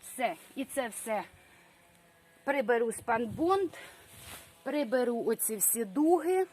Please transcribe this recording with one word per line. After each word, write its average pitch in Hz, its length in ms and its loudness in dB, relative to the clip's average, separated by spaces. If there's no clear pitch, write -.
Все. 226 340 -4
І 269 100 -4
це 254 220 -4
все 214 360 -6
приберу 240 440 2
з - 80 -8
панбонд, 254 720 0
приберу 247 640 0
оці 220 300 0
всі 226 300 0
дуги. 330 680 4